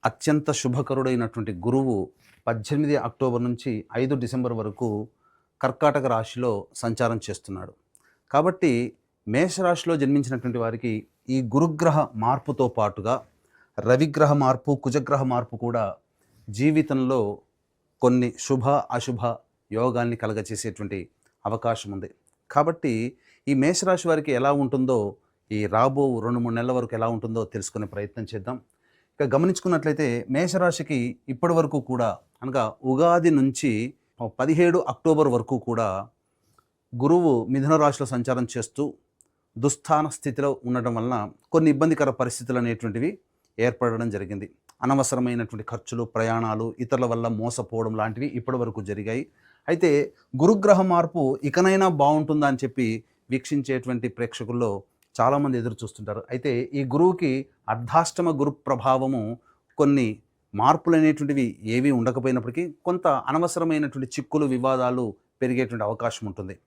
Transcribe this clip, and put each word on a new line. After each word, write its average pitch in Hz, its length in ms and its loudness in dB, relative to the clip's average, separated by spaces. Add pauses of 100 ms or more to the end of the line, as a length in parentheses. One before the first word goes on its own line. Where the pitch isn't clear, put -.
అత్యంత 147 480 0
శుభకరుడైనటువంటి 123 1000 -2
గురువు 120 420 0 (520)
పద్దెనిమిది 143 500 0
అక్టోబర్ 120 480 -2
నుంచి 123 260 -4 (260)
ఐదు 131 180 0
డిసెంబర్ 123 400 -4
వరకు 110 340 -4 (720)
కర్కాటక 135 460 2
రాశిలో 120 440 -2 (260)
సంచారం 113 420 -2
చేస్తున్నాడు. 95 540 -10 (580)
కాబట్టి 165 420 4 (540)
మేషరాశిలో 170 720 0
జన్మించినటువంటి 131 600 0
వారికి 113 340 -4 (360)
ఈ 131 140 0
గురుగ్రహ 151 560 2 (180)
మార్పుతో 123 520 0
పాటుగా 107 460 -2 (640)
రవిగ్రహ 143 540 4
మార్పు, 131 420 2
కుజగ్రహ 139 480 -2
మార్పు 123 340 -2
కూడా 117 280 -2 (640)
జీవితంలో 135 720 2 (840)
కొన్ని 123 260 4 (100)
శుభ, 131 280 0 (260)
అశుభ 120 300 -4 (480)
యోగాల్ని 120 460 0
కలగచేసేటువంటి 104 840 -6 (460)
అవకాశం 107 480 -4
ఉంది. 98 180 -10 (400)
కాబట్టి 151 420 0 (540)
ఈ 139 80 0
మేషరాశి 175 540 2
వారికి 156 240 0
ఎలా 135 200 2
ఉంటుందో, 131 460 2 (520)
ఈ 107 160 -2
రాబో 131 360 2 (180)
రెండు 120 200 -2
మూడు 117 160 -2
నెలల 120 160 -2
వరకు 120 240 -2
ఎలా 113 120 0
ఉంటుందో 113 360 -4
తెలుసుకునే 107 420 -8
ప్రయత్నం 104 380 -10
చేద్దాం. 110 320 -10 (640)
ఇక 143 80 2
గమనించుకున్నట్లయితే 156 800 2 (220)
మేషరాశికి 165 680 0 (300)
ఇప్పటి 165 260 0
వరకు 151 260 2
కూడా, 120 280 -2 (320)
అనగా 127 240 -2 (200)
ఉగాది 165 460 4
నుంచి 135 400 2 (640)
పదిహేడు 170 420 4 (100)
అక్టోబర్ 151 400 4
వరకు 120 300 0
కూడా 113 280 -2 (1080)
గురువు 151 400 4 (180)
మిథున 139 260 4
రాశిలో 147 300 2
సంచారం 123 440 -2
చేస్తూ 127 340 -6 (720)
దుస్థాన 151 520 0
స్థితిలో 139 420 -4 (140)
ఉండడం 123 300 -2
వలన 120 220 -2 (340)
కొన్ని 160 200 4
ఇబ్బందికర 147 400 2
పరిస్థితులు 123 480 -4
అనేటువంటివి 117 520 -2 (480)
ఏర్పడడం 117 520 0
జరిగింది. 101 360 -8 (340)
అనవసరమైనటువంటి 123 880 -2
ఖర్చులు, 117 360 -8
ప్రయాణాలు, 113 640 -2 (140)
ఇతరుల 123 260 0
వల్ల 117 220 -2
మోసపోవడం 113 680 -4
లాంటివి 110 380 -4
ఇప్పటి 123 260 -4
వరకు 113 220 -4
జరిగాయి. 104 420 -6 (440)
అయితే 170 220 2 (440)
గురుగ్రహ 196 480 6
మార్పు 170 400 2 (220)
ఇకనైనా 190 440 4 (140)
బాగుంటుందా 151 460 2
అని 131 140 0
చెప్పి 123 260 -2 (420)
వీక్షించేటువంటి 127 800 -4
ప్రేక్షకుల్లో 117 600 -4 (440)
చాలామంది 131 440 2
ఎదురు 113 200 -6
చూస్తుంటారు. 107 420 -10 (100)
అయితే 131 200 -4 (240)
ఈ 139 100 -2
గురువుకి 165 460 2 (380)
అర్ధాష్టమ 156 600 0 (120)
గురు 147 120 0 (120)
ప్రభావము 131 580 0 (560)
కొన్ని 143 280 4 (480)
మార్పులు 156 420 4
అనేటువంటివి 147 500 2 (200)
ఏవీ 127 240 2
ఉండకపోయినప్పటికీ 127 720 0 (220)
కొంత 180 220 0 (200)
అనవసరమైనటువంటి 156 840 -2
చిక్కులు, 147 340 -2
వివాదాలు 127 580 0 (340)
పెరిగేటువంటి 120 460 -2
అవకాశం 113 420 -4
ఉంటుంది. 95 280 -10 (120)